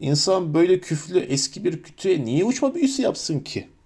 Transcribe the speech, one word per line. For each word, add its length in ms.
"İnsan 540
böyle 260
küflü 380
eski 460
bir 180
kütüğe 420
niye 200
uçma 300
büyüsü 280
yapsın 380
ki?" 280